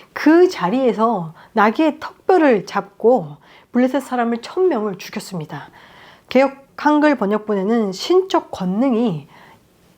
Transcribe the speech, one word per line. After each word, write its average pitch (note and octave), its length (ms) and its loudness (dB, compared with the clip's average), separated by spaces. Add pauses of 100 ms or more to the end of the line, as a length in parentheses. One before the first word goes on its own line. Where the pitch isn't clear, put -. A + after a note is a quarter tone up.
(120)
그 E4+ 360 4
자리에서 G#3+ 840 -2 (220)
나귀의 A3+ 440 2
턱뼈를 D4 680 0
잡고 F#3+ 720 -2 (360)
블레셋 B3+ 300 0
사람을 A#3 400 -4
천 F#4 260 0
명을 G#3 300 -2
죽였습니다. - 720 -12 (580)
개역 C4+ 240 2 (240)
한글 D4 400 2
번역본에는 G#3 760 -2
"신적 F4 600 -2
권능이 G#3 760 -2 (720)